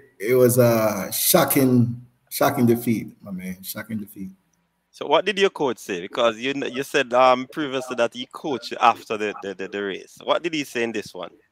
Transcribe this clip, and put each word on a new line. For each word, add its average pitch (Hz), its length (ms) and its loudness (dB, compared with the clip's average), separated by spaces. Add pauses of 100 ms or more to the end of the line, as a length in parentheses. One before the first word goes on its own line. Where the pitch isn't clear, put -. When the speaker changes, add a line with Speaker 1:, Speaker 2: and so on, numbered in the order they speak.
(180)
Speaker 1:
it 113 160 -2
was 127 240 6
a 110 540 2
shocking, 131 920 2 (240)
shocking 131 380 2
defeat, 113 560 0
my 104 80 -16
man, 92 320 -10
shocking 107 360 -10
defeat. 98 320 -12 (600)
Speaker 2:
So - 160 -10
what 151 180 4
did 196 140 -2
your 196 120 4
coach 131 280 -2
say? 90 240 -6
Because 113 360 0
you 131 140 -4
kn-, 139 220 -4
you 131 80 -4
said, 127 320 -2
um, 127 360 4
previously 131 460 -6
that 117 160 0
he 123 180 -14
coached - 420 -8
you - 100 -6
after 113 340 2
the, 104 260 -4
the, 95 120 -8
the, 95 140 -10
the 101 140 -6
race. 90 420 -10
What 147 180 0
did 170 100 -6
he 147 120 -4
say 120 180 -4
in 117 100 -2
this 107 220 -8
one? 87 160 -12 (220)